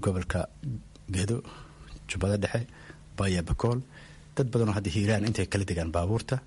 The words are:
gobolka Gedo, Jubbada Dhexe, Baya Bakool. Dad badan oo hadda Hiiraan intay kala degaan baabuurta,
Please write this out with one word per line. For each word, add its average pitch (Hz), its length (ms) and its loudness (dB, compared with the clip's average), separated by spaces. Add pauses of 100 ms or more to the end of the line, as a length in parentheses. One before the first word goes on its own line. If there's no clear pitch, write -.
gobolka 90 400 0 (720)
Gedo, 101 280 2 (680)
Jubbada 98 320 2
Dhexe, 117 280 0 (480)
Baya 92 280 2
Bakool. 120 380 2 (520)
Dad 135 180 2
badan 113 180 4
oo 104 40 4
hadda 101 180 0
Hiiraan 104 360 4
intay 104 200 2
kala 101 180 0
degaan 85 280 0
baabuurta, 101 440 0 (100)